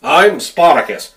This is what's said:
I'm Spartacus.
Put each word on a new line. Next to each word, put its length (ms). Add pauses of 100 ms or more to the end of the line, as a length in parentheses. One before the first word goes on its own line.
I'm 380
Spartacus. 760